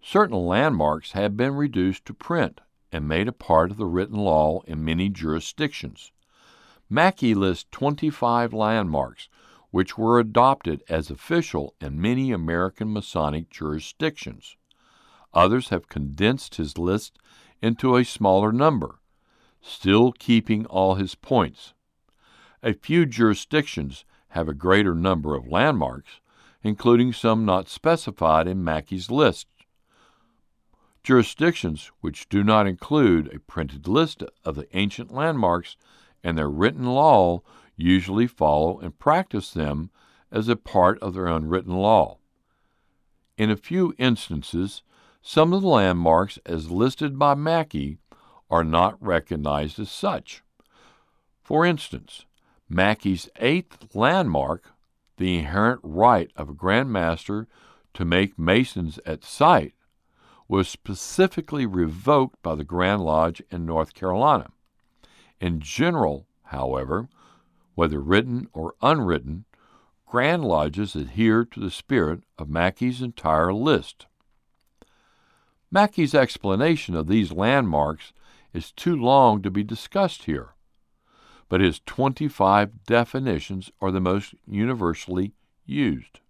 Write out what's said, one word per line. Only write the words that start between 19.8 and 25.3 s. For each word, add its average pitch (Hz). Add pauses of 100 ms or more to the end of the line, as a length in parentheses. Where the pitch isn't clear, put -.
keeping 113
all 95
his 95
points. - (880)
A 113
few 165
jurisdictions 110 (220)
have 82
a 76
greater 92
number 82